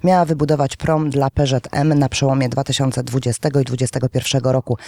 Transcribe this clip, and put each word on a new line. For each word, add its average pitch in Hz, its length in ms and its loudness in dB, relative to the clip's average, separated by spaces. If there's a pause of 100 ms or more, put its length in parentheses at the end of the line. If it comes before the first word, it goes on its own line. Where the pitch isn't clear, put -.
miała 180 200 4
wybudować 147 520 0
prom 156 340 0
dla 135 200 0
P 147 160 2
Z 127 260 0
M 147 260 2
na 135 100 4
przełomie 135 400 0
dwa 135 160 -4
tysiące 131 380 -2
dwudziestego 127 580 -2
i 131 40 2
dwudziestego 123 440 -2
pierwszego 131 440 0
roku. 127 360 -2